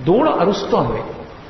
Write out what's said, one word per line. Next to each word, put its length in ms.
దూడ 240
అరుస్తోంది. 720